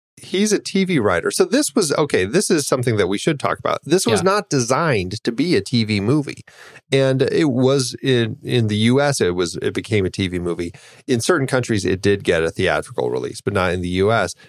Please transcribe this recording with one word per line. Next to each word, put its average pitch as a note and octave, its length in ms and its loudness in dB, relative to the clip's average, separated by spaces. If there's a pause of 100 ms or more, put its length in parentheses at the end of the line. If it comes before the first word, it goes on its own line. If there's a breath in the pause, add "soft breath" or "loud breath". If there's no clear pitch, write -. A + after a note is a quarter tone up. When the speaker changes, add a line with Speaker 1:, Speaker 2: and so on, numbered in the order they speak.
(200)
Speaker 1:
He's G#3 320 -2
a F#3+ 60 2
T - 260 -2
V F3+ 140 0
writer. G2 320 2
So - 140 2
this A#3+ 320 0
was, E3+ 160 2
okay, C3+ 320 0
this C#3 260 0
is D#3 160 2
something B2 300 0
that G2 100 2
we G2 120 -2
should D#3 200 -2
talk E2+ 220 -2
about. - 240 -2
This E3+ 200 2
was A3 160 2
Speaker 2:
Yeah. E3+ 40 -2
Speaker 1:
not G3 260 0
designed B2 720 0
to B2 80 -2
be C#3 240 0
a G2+ 60 4
T A2+ 240 0
V G#2 160 0
movie. C#3+ 420 -2 (480 loud breath)
And C3+ 320 2
it D3 280 2
was B2+ 520 2
in, A#2+ 400 0
in B2 240 0
the G#2+ 100 -2
U A#2+ 240 4
S, C#3+ 200 0
it F2+ 160 2
was, F2 200 -2
it - 180 -4
became G2+ 320 -2
a F2 40 -4
T G2 160 -4
V F2 140 -6
movie. F2 320 -6 (340 loud breath)
In B2 140 0
certain D3+ 260 2
countries, A2+ 380 0
it F2+ 160 0
did G2 240 2
get E2 180 2
a E2 80 0
theatrical D2+ 600 -2
release, B1 300 -6
but - 120 -4
not F#2 200 0
in F#2 80 -2
the F2 100 -4
U F#2+ 200 2
S G#2+ 240 0 (140 loud breath)